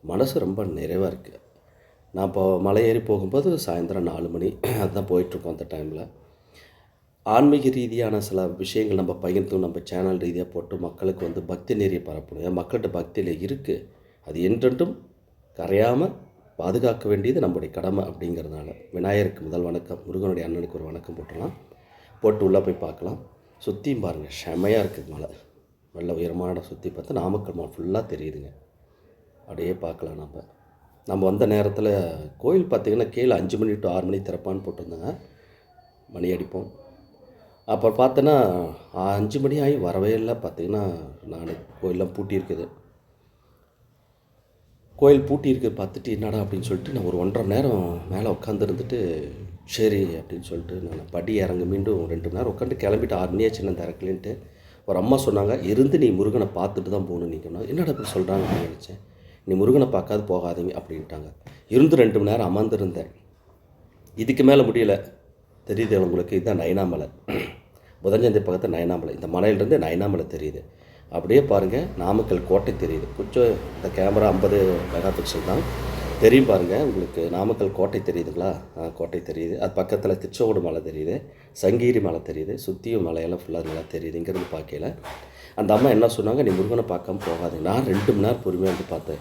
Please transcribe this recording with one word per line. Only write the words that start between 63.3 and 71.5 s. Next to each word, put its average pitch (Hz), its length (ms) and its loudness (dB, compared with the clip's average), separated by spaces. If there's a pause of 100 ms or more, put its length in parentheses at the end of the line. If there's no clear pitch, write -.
இதுக்கு 127 280 2
மேல 135 180 10
முடியல. 110 420 4 (640)
தெரியுது 107 280 2
உங்களுக்கு, 90 400 2
இதுதான் 92 240 2
நைனாமலை. 85 500 0 (960)
புதஞ்சந்தி 107 400 4
பக்கத்து 90 340 -2
நைனாமலை. 85 360 -2
இந்த 92 140 -8
மலையிலிருந்து 95 600 4
நைனாமலை 87 380 0
தெரியுது. 76 380 -8 (460)
அப்படியே 98 320 6
பாருங்க, 107 440 2 (120)